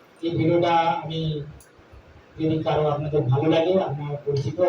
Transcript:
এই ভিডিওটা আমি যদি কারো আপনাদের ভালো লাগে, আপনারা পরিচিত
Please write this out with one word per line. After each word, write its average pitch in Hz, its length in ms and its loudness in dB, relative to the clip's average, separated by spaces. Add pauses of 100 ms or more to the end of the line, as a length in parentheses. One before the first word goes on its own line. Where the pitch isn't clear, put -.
(260)
এই 170 120 -4
ভিডিওটা 170 360 2 (280)
আমি 160 180 -6 (1200)
যদি 160 160 0 (100)
কারো 151 160 2 (100)
আপনাদের 147 300 0 (100)
ভালো 151 220 2
লাগে, 165 180 2 (140)
আপনারা 143 280 -8 (100)
পরিচিত 143 340 -2 (100)